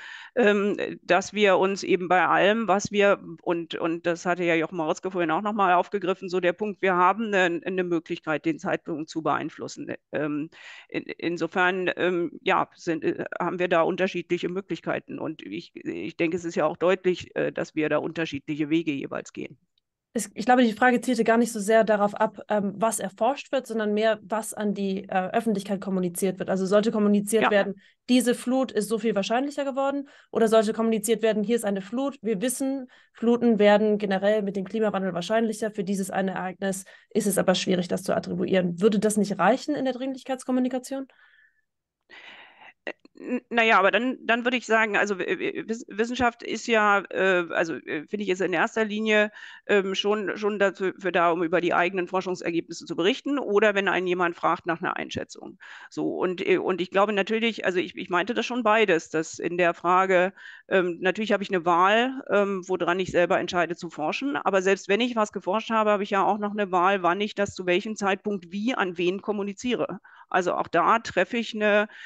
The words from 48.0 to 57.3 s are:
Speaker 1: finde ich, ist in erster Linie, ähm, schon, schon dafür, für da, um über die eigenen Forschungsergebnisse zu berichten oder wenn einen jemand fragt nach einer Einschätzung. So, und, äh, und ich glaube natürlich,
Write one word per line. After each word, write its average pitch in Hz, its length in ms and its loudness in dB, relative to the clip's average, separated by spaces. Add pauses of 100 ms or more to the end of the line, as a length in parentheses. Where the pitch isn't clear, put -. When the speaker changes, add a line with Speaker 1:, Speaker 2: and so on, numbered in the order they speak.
Speaker 1:
finde 208 160 -6
ich, 196 60 -6
ist 185 120 0
in 180 120 0
erster 220 320 0
Linie, 214 460 2 (360)
ähm, 196 280 2
schon, 202 420 -2
schon 208 220 -2
dafür, 190 380 0
für 180 140 -4
da, 170 200 4
um 175 120 0
über 165 180 0
die 170 120 0
eigenen 175 340 0
Forschungsergebnisse 175 800 -4
zu 165 100 -8
berichten 254 440 0
oder 202 360 2
wenn 196 120 0
einen 180 200 0
jemand 180 280 0
fragt 170 300 -2
nach 170 160 -4
einer - 160 -4
Einschätzung. - 600 -10 (320)
So, 151 280 -4
und, 180 280 -2
äh, 185 120 2
und 160 240 -2
ich 185 100 -6
glaube 208 220 2
natürlich, 220 520 -2